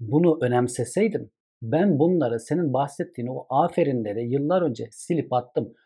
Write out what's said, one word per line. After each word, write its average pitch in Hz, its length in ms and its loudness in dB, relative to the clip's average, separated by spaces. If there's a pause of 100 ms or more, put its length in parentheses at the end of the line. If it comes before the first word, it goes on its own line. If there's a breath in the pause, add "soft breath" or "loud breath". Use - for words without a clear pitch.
Bunu 156 400 4
önemseseydim, 123 920 0 (320)
ben 151 360 2
bunları, 143 420 2
senin 151 320 -2
bahsettiğin 135 560 -4
o 131 200 -10
aferinleri 127 800 0
yıllar 147 340 0
önce 117 280 -4
silip - 420 -4
attım. 123 420 -2 (120)